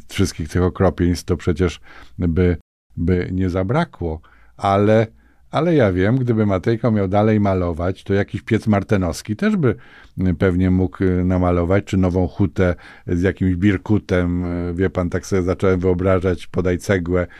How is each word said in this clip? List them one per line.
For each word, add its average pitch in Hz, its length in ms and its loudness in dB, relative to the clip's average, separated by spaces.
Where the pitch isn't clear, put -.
wszystkich - 420 -4
tych 90 120 -2
okropieństw 87 640 0
to 87 120 -2
przecież 87 420 -2
by, 87 400 0
by 90 340 0
nie 92 180 -2
zabrakło, 95 720 -4
ale 104 500 2
ale 160 240 0
ja 107 160 4
wiem, 98 260 2
gdyby 117 280 0
Matejko 110 460 0
miał 101 160 2
dalej 104 320 2
malować, 92 640 0
to 98 100 -2
jakiś 101 280 -2
piec - 260 -2
martenowski 101 680 0
też 214 200 0
by, 135 200 0
y, 90 60 2
pewnie 92 380 2
mógł, 92 320 0
y, 90 220 2
namalować, 90 600 0
czy 101 120 -2
nową 92 300 2
hutę 90 480 0
z 87 140 -2
jakimś 92 340 0
birkutem. 90 880 0
Y, 87 280 -6
wie 90 160 0
pan, 90 200 -2
tak 90 160 -6
sobie 95 160 -2
zacząłem 92 380 0
wyobrażać, 92 680 0
podaj 90 300 -2
cegłę, 90 500 -2